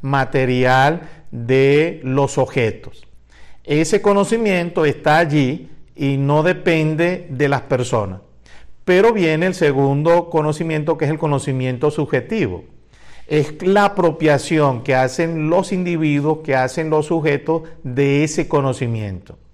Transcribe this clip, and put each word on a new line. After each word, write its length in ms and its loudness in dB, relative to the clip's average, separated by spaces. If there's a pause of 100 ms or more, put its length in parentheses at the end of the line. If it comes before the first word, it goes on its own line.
material 960 2 (280)
de 720 2
los 360 0
objetos. 680 -4 (560)
Ese 380 0
conocimiento 840 0
está 340 2
allí 500 0 (260)
y 220 -2
no 240 2
depende 880 0
de 200 0
las 120 0
personas. 600 -2 (600)
Pero 300 4
viene 320 2
el 80 0
segundo 760 2
conocimiento, 680 -2
que 80 -2
es 60 0
el 80 -4
conocimiento 720 -2
subjetivo. 720 -2 (640)
Es 340 -2
la 240 4
apropiación 1000 2
que 120 0
hacen 560 0
los 200 0
individuos, 720 0
que 120 -2
hacen 340 -2
los 180 0
sujetos 560 -2 (200)
de 400 2
ese 240 -2
conocimiento. 880 -4 (160)